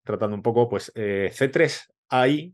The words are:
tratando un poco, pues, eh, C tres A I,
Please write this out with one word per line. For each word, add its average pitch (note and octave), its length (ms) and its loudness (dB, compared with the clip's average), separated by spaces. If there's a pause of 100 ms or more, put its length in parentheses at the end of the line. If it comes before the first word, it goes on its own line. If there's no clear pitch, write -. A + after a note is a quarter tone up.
tratando G#2+ 320 -2
un G2 80 -8
poco, A#2 260 2
pues, G2+ 240 -6
eh, G2 400 -2
C C3+ 140 0
tres D3 440 0 (180)
A B2+ 180 4
I, D3+ 260 -2